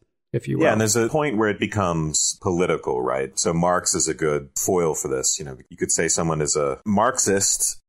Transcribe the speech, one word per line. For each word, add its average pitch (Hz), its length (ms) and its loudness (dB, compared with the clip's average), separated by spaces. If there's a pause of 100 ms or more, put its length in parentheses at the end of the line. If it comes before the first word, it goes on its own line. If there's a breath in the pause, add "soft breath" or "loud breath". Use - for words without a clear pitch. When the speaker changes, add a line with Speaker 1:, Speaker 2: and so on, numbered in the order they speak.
(320)
Speaker 1:
if - 160 -4
you 135 100 -2
will. 156 60 2
Speaker 2:
Yeah, 139 80 4
and 107 80 2
there's 110 160 2
a 117 120 4
point 147 280 0
where 107 140 4
it 101 100 -2
becomes 85 840 0
political, 82 600 0
right? 67 360 -2
So 90 140 0
Marx 87 420 2
is 80 140 0
a 78 60 0
good 73 420 -2
foil 85 380 2
for - 140 -6
this. 65 300 -2
You 78 60 -10
know, 67 120 -12 (120)
you 85 80 -20
could - 160 -2
say 82 160 0
someone 82 320 0
is 73 160 0
a 71 300 -2
Marxist 104 1000 0